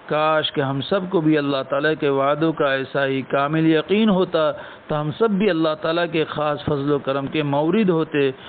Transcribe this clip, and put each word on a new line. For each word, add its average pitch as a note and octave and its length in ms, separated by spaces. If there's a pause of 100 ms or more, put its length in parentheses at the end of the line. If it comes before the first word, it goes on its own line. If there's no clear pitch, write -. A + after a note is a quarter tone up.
کاش D#3 460
کہ D3+ 100
ہم C#3 200
سب G3 180 (100)
کو F#3+ 120
بھی D#3 160
اللہ C#3+ 320
تعالیٰ D3+ 300
کے C#3+ 100
وعدوں D3 440
کا C#3+ 200
ایسا C3+ 320
ہی C3+ 160
کامل D3+ 520
یقین F#3+ 360
ہوتا F3 420 (360)
تو D3+ 140
ہم D3+ 160
سب A3+ 120
بھی G3+ 200
اللہ D#3+ 320
تعالیٰ E3+ 300
کے D#3 180
خاص D3 340
فضل D3 280
و C#3+ 80
کرم C3+ 280
کے D3+ 160
مورد E3 460
ہوتے۔ D3+ 420 (180)